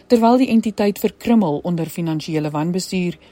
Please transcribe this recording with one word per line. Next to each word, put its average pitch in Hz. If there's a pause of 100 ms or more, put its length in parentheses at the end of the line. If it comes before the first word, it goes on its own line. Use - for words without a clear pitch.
terwyl 233
die 262
entiteit 220
verkrummel 202
onder 165
finansiële 156
wanbestuur 175 (140)